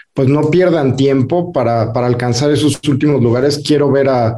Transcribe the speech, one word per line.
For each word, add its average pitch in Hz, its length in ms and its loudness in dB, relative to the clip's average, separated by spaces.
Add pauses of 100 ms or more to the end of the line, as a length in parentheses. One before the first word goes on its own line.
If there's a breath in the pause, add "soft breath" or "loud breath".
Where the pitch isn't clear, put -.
(140 loud breath)
pues 135 160 0
no 147 200 0
pierdan 165 460 2
tiempo 139 560 0
para, 117 400 -2
para 123 160 -2
alcanzar 123 440 0
esos 147 360 0
últimos 143 340 0
lugares. 127 440 0
Quiero 143 260 2
ver 135 160 2
a, 117 300 0